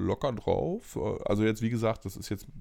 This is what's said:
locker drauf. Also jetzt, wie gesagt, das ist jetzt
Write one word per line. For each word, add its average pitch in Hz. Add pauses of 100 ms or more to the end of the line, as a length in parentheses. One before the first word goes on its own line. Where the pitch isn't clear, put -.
locker 113
drauf. 113 (280)
Also 104
jetzt, 110
wie 117
gesagt, 113
das -
ist -
jetzt 101 (140)